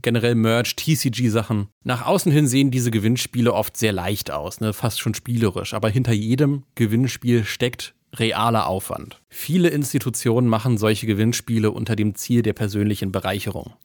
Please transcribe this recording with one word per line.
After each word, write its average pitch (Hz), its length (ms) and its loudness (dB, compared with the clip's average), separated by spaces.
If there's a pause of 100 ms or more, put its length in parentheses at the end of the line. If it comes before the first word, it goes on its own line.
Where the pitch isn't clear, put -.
generell 120 320 2
Merch, 113 420 2
T-C-G-Sachen. 113 920 0 (160)
Nach 123 220 -4
außen 180 240 2
hin 147 160 4
sehen 135 240 2
diese 123 200 0
Gewinnspiele 113 640 2
oft 104 220 -2
sehr 107 160 0
leicht 92 380 -4
aus, 73 300 -8
ne? 107 140 -2
Fast - 260 -4
schon 110 140 -2
spielerisch. 113 580 -2
Aber 110 160 -2
hinter 120 240 0
jedem 127 520 0 (100)
Gewinnspiel 120 680 2
steckt - 500 -6 (200)
realer 113 520 0
Aufwand. - 640 -6
Viele 170 400 0
Institutionen 127 800 0
machen 113 300 2
solche 110 280 0
Gewinnspiele 110 640 2
unter 107 260 -2
dem 104 180 0
Ziel 120 280 2
der 107 120 0
persönlichen 104 580 -2
Bereicherung. 98 640 -4 (100)